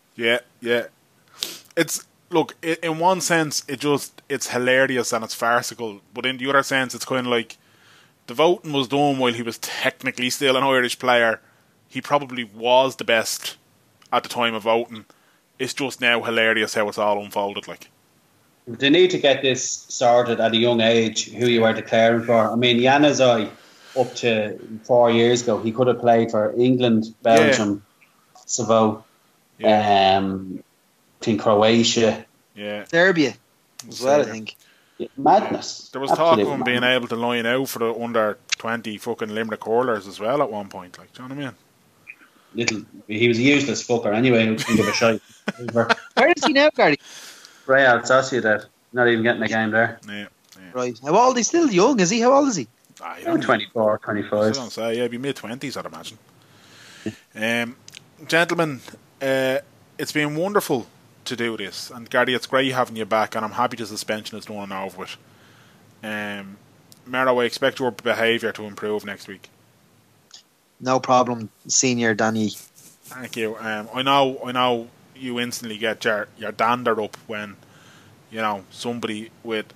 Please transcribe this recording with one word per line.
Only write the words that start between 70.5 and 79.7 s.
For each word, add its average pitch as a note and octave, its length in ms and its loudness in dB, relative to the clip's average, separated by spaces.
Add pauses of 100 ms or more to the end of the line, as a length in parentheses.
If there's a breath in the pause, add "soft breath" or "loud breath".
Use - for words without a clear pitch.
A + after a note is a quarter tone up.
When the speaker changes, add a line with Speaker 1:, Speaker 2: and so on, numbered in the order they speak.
Speaker 3:
No B2+ 200 0
problem, B2 500 0 (160)
Senior A#2+ 480 0
Danny. A2 360 0
Speaker 1:
Thank - 840 -18
you. A2 220 -6
Um, A2 360 -8
I B2+ 80 -4
know, C3+ 420 2
I B2 80 -6
know B2 360 0 (280)
you B2 240 -6
instantly A#2 380 -8
get A2 260 -4
your, G#2 240 -2 (100)
your A2 140 -10
dander A2+ 480 0
up G#2 160 -8 (100)
when, G#2 300 -12 (760 soft breath)
you A2 100 -10
know, G#2 300 -4
somebody A2+ 600 -8 (120)
with A2 340 -6